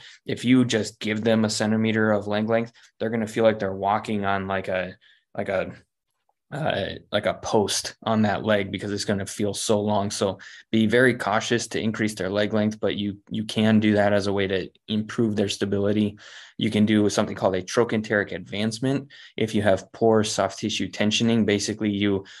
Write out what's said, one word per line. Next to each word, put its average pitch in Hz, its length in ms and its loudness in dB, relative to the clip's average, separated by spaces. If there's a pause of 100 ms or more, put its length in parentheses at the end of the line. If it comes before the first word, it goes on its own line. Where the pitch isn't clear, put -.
(240)
If 117 200 -6
you 127 200 6
just 110 360 -2
give 107 220 -2
them 110 220 4
a 107 60 2
centimeter 110 640 2
of 98 160 0
leg 107 200 -2
length, 117 240 0 (260)
they're 113 120 -2
gonna 113 160 -2
feel 113 180 0
like 110 140 4
they're 98 160 -4
walking 101 500 -2
on, 98 220 -2
like, 95 220 -4
a, 92 280 -4 (400)
like 104 120 -4
a, 95 240 -2 (800)
uh, 117 380 -4 (200)
like, 104 160 -2
a 90 80 0
post - 680 -2
on 110 180 2
that 101 220 0
leg, 101 260 0
because 101 220 -8
it's 101 120 -6
gonna 101 220 -2
feel 104 260 -4
so 104 280 0
long. 104 320 0
So 95 260 -2 (320)
be 110 160 2
very 120 280 4
cautious 113 540 -2
to - 120 -4
increase 107 340 -2
their 92 160 -4
leg 104 240 0
length, 107 240 0
but 95 160 -2
you, 101 240 -6 (100)
you 107 160 -6
can 110 360 4
do 107 140 4
that 101 180 4
as 101 160 2
a 101 40 0
way 98 140 0
to 95 240 -2 (160)
improve 107 480 -2
their 101 140 0
stability. 101 680 0 (400)
You 113 140 -2
can 107 160 4
do 104 240 4
something 101 240 0
called 98 220 0
a 90 60 -2
trochanteric 110 680 0
advancement. 113 760 -4 (280)
If 110 200 -2
you 101 60 2
have 95 300 2
poor 110 300 4
soft 98 380 -2
tissue 107 280 -4
tensioning, 113 560 2
basically 104 460 0
you 101 340 0 (160)